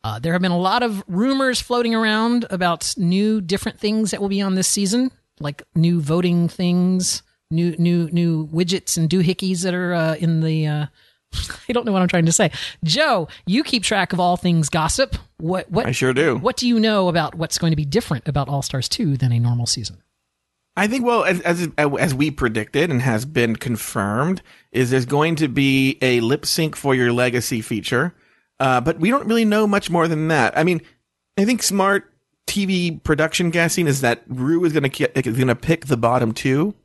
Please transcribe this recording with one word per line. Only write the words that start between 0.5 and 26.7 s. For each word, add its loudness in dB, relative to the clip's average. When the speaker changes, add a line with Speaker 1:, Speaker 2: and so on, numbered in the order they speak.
Speaker 1:
a 2
lot 2
of -4
rumors 0
floating 0
around 2
about -2
new 2
different -4
things 0
that -6
will -2
be 0
on 0
this 0
season, 0
like -10
new 2
voting 0
things, 0
new, 0
new, 2
new 0
widgets -2
and 0
doohickeys 0
that -2
are, -2
uh, 0
in 0
the, -2
uh, -4
<laughs> -10
I -4
don't 0
know -2
what 2
I'm 2
trying 2
to 2
say. 2
Joe, 0
you 2
keep 0
track 0
of -2
all 2
things 2
gossip. 0
What, -4
what, 0
Speaker 2:
I -2
sure 2
do. 2
Speaker 1:
what -2
do -2
you 2
know 2
about -2
what's -4
going 2
to 2
be -2
different -2
about -2
All-Stars -4
two -2
than 0
a 2
normal 0
season? -6
Speaker 2:
I 0
think, -2
well, 2
as, 0
as, -2
as 0
we 0
predicted -2
and 0
has 0
been 0
confirmed, -4
is 0
there's 2
going 2
to 0
be 2
a 4
lip 0
sync -2